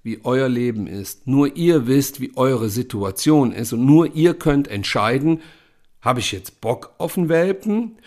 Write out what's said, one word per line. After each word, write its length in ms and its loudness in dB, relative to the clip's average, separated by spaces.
wie 220 -8
euer 240 0
Leben 380 -2
ist. 400 -12
Nur 280 2
ihr 320 2
wisst, 320 2
wie 160 -10
eure 360 0
Situation 840 0
ist. 220 -6
Und 100 0
nur 320 4
ihr 160 4
könnt 360 0
entscheiden, 760 -2
habe 180 -2
ich 100 -4
jetzt 300 -12
Bock 380 -6
auf 200 -6
einen 100 0
Welpen 680 -2